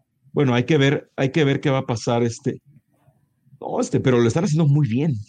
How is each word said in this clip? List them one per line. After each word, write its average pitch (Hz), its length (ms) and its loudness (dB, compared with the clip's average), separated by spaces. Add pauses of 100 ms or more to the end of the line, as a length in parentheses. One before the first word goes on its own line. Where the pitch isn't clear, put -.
(320)
Bueno, 131 220 0
hay 123 100 0
que 160 140 2
ver, 139 380 0
hay 135 140 -2
que 156 140 0
ver 135 160 0
qué 151 100 0
va 135 80 0
a 131 80 -6
pasar, 120 360 -2
este, 120 380 -4 (1000)
no, - 200 -6
este, - 200 -2
pero 123 200 2
lo 117 60 4
están 151 180 0
haciendo 160 220 2
muy 143 220 2
bien. 135 260 -2 (140)